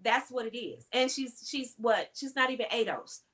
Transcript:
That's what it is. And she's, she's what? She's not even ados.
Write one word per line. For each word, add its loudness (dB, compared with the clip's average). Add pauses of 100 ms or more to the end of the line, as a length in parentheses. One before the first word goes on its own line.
That's 2
what -2
it -6
is. -8
And 4
she's, -4
she's -4
what? 2
She's -6
not 4
even -2
ados. -2 (120)